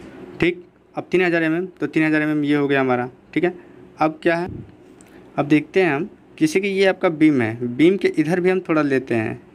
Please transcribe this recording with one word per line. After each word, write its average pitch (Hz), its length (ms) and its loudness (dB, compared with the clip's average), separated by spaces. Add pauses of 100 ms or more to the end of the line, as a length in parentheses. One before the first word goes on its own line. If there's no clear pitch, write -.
(400)
ठीक? 180 240 -6 (300)
अब - 180 -12
तीन 180 100 0
हज़ार 170 200 0
एम 160 140 -2
एम, 180 100 -6
तो 165 200 -8
तीन 156 180 -2
हज़ार 156 180 0
एम 151 80 -2
एम 151 140 -2
ये 147 100 0
हो 143 140 0
गया 139 120 0
हमारा, 123 280 0 (260)
ठीक 156 100 0
है? 180 100 -2 (460)
अब 156 220 -2
क्या 170 140 2
है, 175 120 -6 (920)
अब 143 80 0
देखते 151 360 2
हैं 165 120 2
हम, 160 140 -4 (320)
जैसे 156 200 4
कि 202 80 -2
ये 196 180 2
आपका 185 240 2
बीम 151 320 4
है, 120 340 -4
बीम 170 200 6
के - 120 0 (100)
इधर 160 220 0
भी 180 100 2
हम 185 180 0
थोड़ा 156 140 2
लेते 135 320 0
हैं, 117 260 -2 (140)